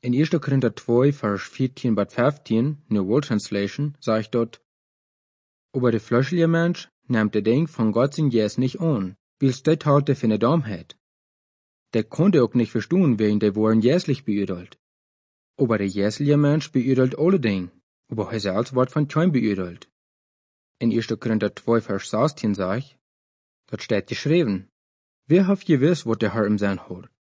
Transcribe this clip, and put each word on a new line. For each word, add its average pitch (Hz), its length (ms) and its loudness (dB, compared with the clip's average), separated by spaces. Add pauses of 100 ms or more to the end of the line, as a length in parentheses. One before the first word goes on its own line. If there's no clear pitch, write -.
In 123 120 -2
erster 156 260 2
Korinther 135 360 0
zwei, 127 380 2
Vers 104 300 -4
vierzehn 123 520 -4
bis 101 180 -2
fünfzehn, 135 760 -2
New 101 180 0
World 131 180 0
Translation, 107 760 -4
sagt 110 340 -4
dort, 117 260 -4 (1120)
"Aber 123 180 0
der 110 100 0
fleischliche 143 460 0
Mensch 165 420 -2 (180)
nimmt 107 260 0
den 104 120 0
Ding 135 220 2
von 110 260 -2
Gott 131 200 2
sein 151 160 0
Geist 107 280 0
nicht 127 240 -2
an, 107 340 -2 (240)
weil's 131 240 0
der 156 160 2
Talte 143 360 2
für - 120 -2
eine 107 120 2
Dam 135 260 2
hat. 95 320 -12 (960)
Der 110 100 0
konnte 160 400 2
auch 113 100 0
nicht 117 180 0
verstehen, 139 460 2
wegen 104 220 2
der 104 160 2
Worten 110 260 4
jährlich 143 420 0
beurteilt. 95 540 -6 (800)
Aber 113 220 0
der 101 80 -2
jährliche 104 500 0
Mensch 147 340 0
beurteilt 127 460 0
alle 175 220 2
Dinge, 98 320 -2 (380)
aber 110 220 -6
er 113 80 -6
selbst 101 340 -4
wird 127 180 0
von 147 160 -2
keinem 165 240 0
beurteilt." 98 580 -4 (880)
In 117 120 0
erster 110 260 -2
Korinther 107 380 -2
zwei, 117 260 0
Vers 98 280 -8
sechzehn 120 440 -2
sagt, 98 420 -6 (720)
dort - 140 -10
steht 101 260 -2
geschrieben, 139 640 -2 (580)
"Wer 180 200 4
hat 196 180 -2
gewiss, 151 400 2
was 113 140 -2
der 107 140 -2
Herr 110 120 0
im 104 140 0
Sinn 98 200 -2
hat? 92 300 -16 (140)